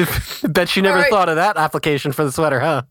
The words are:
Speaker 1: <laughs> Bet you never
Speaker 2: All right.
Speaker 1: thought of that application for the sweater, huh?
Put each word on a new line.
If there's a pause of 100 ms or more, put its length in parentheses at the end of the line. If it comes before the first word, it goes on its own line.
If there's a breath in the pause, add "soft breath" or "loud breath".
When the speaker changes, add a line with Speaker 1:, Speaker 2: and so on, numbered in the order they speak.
Speaker 1:
<laughs>
Bet
you
never
Speaker 2:
All
right.
Speaker 1:
thought
of
that
application
for
the
sweater,
huh?